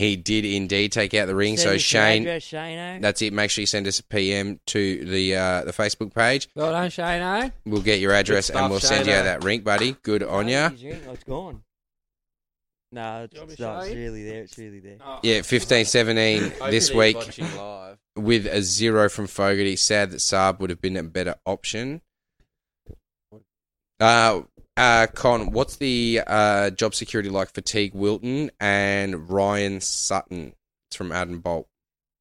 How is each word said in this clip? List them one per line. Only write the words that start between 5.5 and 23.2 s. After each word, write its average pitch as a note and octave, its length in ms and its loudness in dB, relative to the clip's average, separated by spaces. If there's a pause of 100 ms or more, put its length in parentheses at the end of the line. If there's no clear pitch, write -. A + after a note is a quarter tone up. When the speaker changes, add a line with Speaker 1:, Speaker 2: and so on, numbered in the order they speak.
Speaker 1:
the E2+ 80 -6
Facebook G#2 420 -2
page. B2 400 2
Speaker 3:
Well D3+ 180 -2
done, F3 180 -2
Shane-o. F3+ 600 -4 (160)
Speaker 1:
We'll G#2 160 0
get G#2 180 4
your G2 120 2
address G2+ 360 4
Speaker 4:
Good - 80 -4
Speaker 1:
and - 80 0
Speaker 4:
stuff, A#2 60 0
Speaker 1:
we'll G2 100 0
send G#2 260 2
you G2+ 60 4
Speaker 4:
Shane-o. F#2+ 120 4
Speaker 1:
that F2 200 -2
ring, G#2 180 0
buddy. G#2+ 400 0
Good G#2+ 200 0
on G2+ 260 -2
ya. C#3 220 2
Speaker 2:
His B2+ 140 -14
ring? D3+ 240 -12
Oh, B2+ 40 -14
it's - 120 -16
gone. C3+ 380 -10 (1300)
No, A2+ 320 -10
it's, A2 80 -18
Speaker 3:
Do - 40 -20
you D3+ 40 -18
want D#3 80 -18
me D#3+ 60 -18
Speaker 2:
it's - 40 -18
Speaker 3:
to A#2+ 60 -10
Speaker 2:
not. A2 100 -6
Speaker 3:
show - 120 -8
Speaker 2:
It's - 80 -8
Speaker 3:
you? A#2+ 60 -10
Speaker 2:
really A2 240 -8
there. A2 200 -12
It's - 140 -20
really G#2 220 -16
there. G2+ 240 -20
Speaker 3:
Oh. - 180 -14
Speaker 1:
Yeah, A2 200 4
fifteen A#2+ 420 2
seventeen A2 580 2 (280)
this - 180 4
Speaker 4:
Hopefully A2 80 -2 (120)
Speaker 1:
week F#2 80 4
Speaker 4:
watching A2+ 400 -8
live. G2 420 -14 (180)
Speaker 1:
with G#2+ 300 2
a G2 160 -2
zero G#2 480 2
from G#2 160 -8
Fogarty. G2 500 0
Sad G2+ 360 2
that D#2+ 60 -10
Saab F#2+ 420 2
would F#2 100 -2
have E2+ 100 -8
been F#2+ 160 -2
a F2 60 -4
better F2 320 -4 (100)
option. A#2 560 -6 (2000)